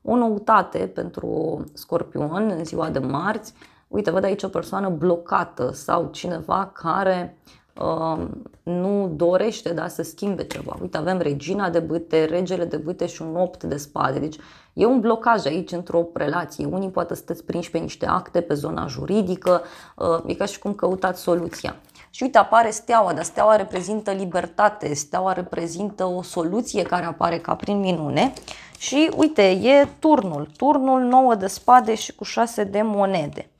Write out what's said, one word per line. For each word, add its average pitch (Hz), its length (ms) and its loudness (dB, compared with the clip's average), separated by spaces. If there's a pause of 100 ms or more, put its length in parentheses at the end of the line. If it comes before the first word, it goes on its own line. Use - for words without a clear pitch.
o - 140 0
noutate 214 600 2
pentru - 840 -6 (100)
Scorpion 170 840 -4
în 160 80 -6
ziua 160 240 -4
de 139 100 -2
marți. 170 540 -4 (340)
Uite, 202 240 -2
văd 190 120 2
aici 196 200 -2
o 196 40 -6
persoană 190 420 -4
blocată 160 840 0
sau 165 400 0
cineva 180 640 -4
care, 180 640 -2 (440)
um, 165 600 -4 (220)
nu 190 520 0
dorește, 180 580 2
da, 165 140 -4
să 170 160 -6
schimbe 202 400 -4
ceva. - 380 -10
Uite, 92 160 -6
avem 180 200 0
Regina 165 520 -2
de 170 100 2
bâte, 160 460 0
Regele 175 400 -2
de 151 120 -6
bâte 175 280 -4
și - 160 -10
un 160 140 -8
opt 180 280 -2
de 151 140 -4
spade. 139 420 -2
Deci 147 180 -6 (360)
e 196 120 4
un 254 140 6
blocaj 226 460 2
aici 160 260 -2
într-o 170 420 0
relație. 147 520 -4
Unii 185 240 -2
poate 185 260 -4
sunteți - 280 -10
prinși - 280 -6
pe 165 60 -4
niște 165 280 -6
acte, 180 360 0
pe 160 120 -2
zona - 340 -4
juridică, 180 760 0 (340)
uh, 170 300 0
e - 80 -4
ca 196 120 -2
și 202 140 -10
cum 202 140 -4
căutați 185 480 -2
soluția. - 540 -2 (340)
Și - 140 -8
uite, - 140 4
apare 220 320 6
steaua, 214 440 2
dar 156 100 -4
steaua 214 320 4
reprezintă 196 560 -2
libertate, 185 840 0
steaua 185 400 -2
reprezintă 180 720 -6
o 180 160 -2
soluție 175 600 -2
care 175 240 -2
apare 170 340 -2
ca - 160 -2
prin 202 240 -4
minune. 175 540 0 (440)
Și 302 380 2
uite, 254 340 4
e 240 380 6 (120)
turnul, 190 580 2
turnul 262 440 2
nouă 247 340 6
de 190 120 -4
spade 233 480 6
și - 200 -10
cu - 80 -12
șase 220 400 -2
de 196 180 -2
monede. 196 680 -2 (100)